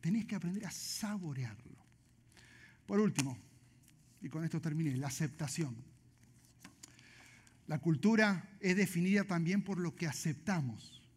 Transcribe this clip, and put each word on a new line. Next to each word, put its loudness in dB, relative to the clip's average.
Tenés 2
que -6
aprender -4
a -8
saborearlo. -8
Por 4
último, 0
y -8
con -4
esto -2
terminé, 0
la -2
aceptación. -4
La -4
cultura 4
es 4
definida 4
también 2
por -2
lo -2
que -2
aceptamos. -2